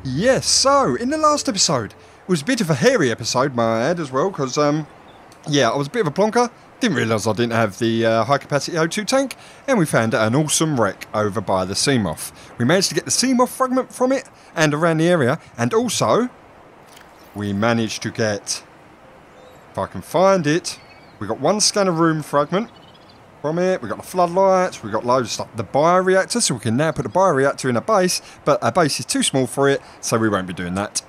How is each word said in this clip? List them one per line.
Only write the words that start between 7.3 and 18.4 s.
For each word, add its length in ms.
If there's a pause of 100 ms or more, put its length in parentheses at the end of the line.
didn't 200
have 260
the, 280
uh, 180
high 140
capacity 400
O 80
two 180
tank, 320 (300)
and 100
we 80
found 300
an 220
awesome 440
wreck 320
over 280
by 240
the 100
Seamoth. 560 (260)
We 80
managed 260
to 40
get 100
the 60
Seamoth 380
fragment 440
from 200
it, 140 (300)
and 160
around 260
the 100
area, 300 (200)
and 160
also, 560 (1040)
we 180
managed 520
to 60
get, 520 (1120)